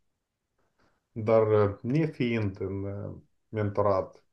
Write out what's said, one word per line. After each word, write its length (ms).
Dar, 340
uh, 360
nefiind 800
în, 240
uh, 320
mentorat, 840